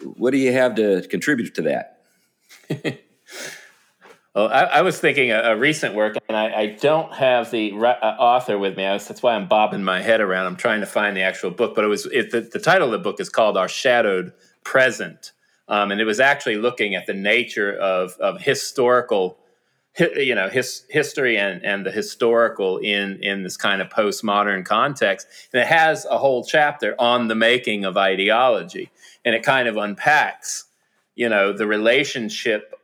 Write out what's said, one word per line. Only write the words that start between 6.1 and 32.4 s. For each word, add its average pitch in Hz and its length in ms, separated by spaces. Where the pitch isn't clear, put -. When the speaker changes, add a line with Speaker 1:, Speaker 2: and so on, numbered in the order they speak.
Speaker 2:
and 110 80
I, 110 240
I 107 60
don't 156 460
have 123 380
the 107 220
re-, 110 160
uh, 110 300
author 123 380
with 98 200
me. 95 80
I 98 80
was, 101 160
that's - 120
why 120 140
I'm 98 140
bobbing 107 340
my 95 180
head 110 200
around. 92 260
I'm 90 80
trying 110 240
to 98 80
find 101 300
the 92 60
actual 95 280
book, 104 240
but 110 80
it 107 60
was, 101 180
it, 117 240
the, 117 120
the - 180
title 175 260
of 117 60
the 101 60
book 110 220
is - 100
called 107 260
Our 92 120
Shadowed 104 640
Present. 107 720
Um, 104 240
and 101 80
it 110 40
was 110 160
actually 135 360
looking 107 380
at 90 120
the 101 80
nature 104 600
of, 92 440
of 95 200
historical, 120 960
hi-, - 200
you 131 180
know, 95 140
his-, 123 400
history 139 480
and, 98 280
and 101 200
the - 80
historical 110 840
in, 101 440
in 98 200
this 90 140
kind 98 260
of 90 60
postmodern 101 760
context. 113 600
And 127 80
it 113 60
has 160 400
a 117 100
whole 123 280
chapter 147 540
on 120 300
the 110 60
making 113 500
of 92 120
ideology, 98 920
and 117 100
it 113 80
kind 131 260
of 107 80
unpacks, 104 880
you 120 140
know, 101 240
the 104 140
relationship 110 1160